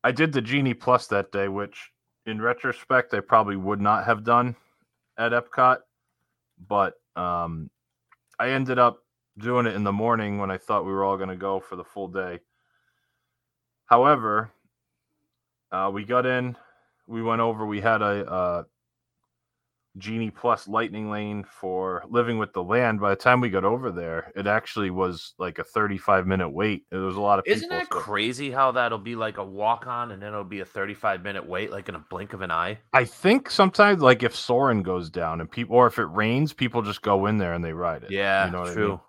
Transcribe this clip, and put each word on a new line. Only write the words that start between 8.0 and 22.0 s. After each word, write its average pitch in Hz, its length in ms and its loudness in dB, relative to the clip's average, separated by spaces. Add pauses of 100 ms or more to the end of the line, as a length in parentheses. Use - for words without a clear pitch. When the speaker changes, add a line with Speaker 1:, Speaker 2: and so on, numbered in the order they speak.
Speaker 1:
I 120 120 -2
ended 127 280 0
up 120 240 4 (360)
doing 120 280 0
it 104 80 -2
in 104 80 -2
the 101 100 0
morning 107 460 0
when 98 120 -4
I 92 80 -6
thought 104 260 -2
we 95 80 -6
were 98 120 0
all 98 120 2
gonna 95 200 -6
go 98 220 -4
for 92 160 -12
the 90 100 -14
full 98 240 -10
day. 90 320 -8 (1500)
However, 117 680 4 (1200)
uh, 95 200 -2
we 101 120 -8
got 123 220 0
in, 123 300 -2 (500)
we 113 160 -8
went 113 180 0
over, 110 240 0
we 104 160 -4
had 110 220 2
a, 101 280 -2
uh, 90 340 -2 (1300)
Genie 110 360 -6
Plus - 340 0
Lightning 107 420 -2
Lane 104 360 -6
for 92 640 -6